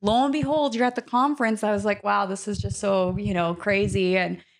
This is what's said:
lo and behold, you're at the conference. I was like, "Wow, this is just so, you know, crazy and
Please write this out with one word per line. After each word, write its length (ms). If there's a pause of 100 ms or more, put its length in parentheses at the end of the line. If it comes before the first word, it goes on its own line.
lo 220
and 80
behold, 420
you're 120
at 100
the 60
conference. 600
I 120
was 100
like, 220
"Wow, 200
this 220
is 100
just 220
so, 380
you 160
know, 200
crazy 640
and 240 (180)